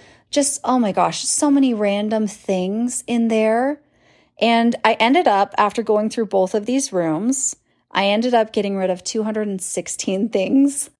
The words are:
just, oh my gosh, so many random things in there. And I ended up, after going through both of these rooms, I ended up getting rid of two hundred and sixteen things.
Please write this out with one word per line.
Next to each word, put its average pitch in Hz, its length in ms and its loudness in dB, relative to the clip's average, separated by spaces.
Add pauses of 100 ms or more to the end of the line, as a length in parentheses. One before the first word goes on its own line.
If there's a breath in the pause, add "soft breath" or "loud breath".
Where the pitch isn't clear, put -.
(300 loud breath)
just, 277 340 0
oh 247 140 2
my 208 140 0
gosh, 170 280 0
so - 300 0
many 269 240 4
random 208 520 -2
things 202 800 -4
in 233 220 0
there. 226 540 0 (580 soft breath)
And 233 420 2
I 220 120 4
ended 269 340 2
up, 202 300 2
after 208 240 0
going 214 260 0
through 220 180 -2
both 190 280 0
of 208 100 -2
these 262 280 -2
rooms, 175 640 -2 (360)
I 196 160 0
ended 226 260 2
up 220 200 2
getting 202 260 -2
rid 185 100 0
of 180 160 -4
two 220 180 -4
hundred 214 240 -4
and 196 140 -6
sixteen - 720 -4
things. 269 580 0 (120)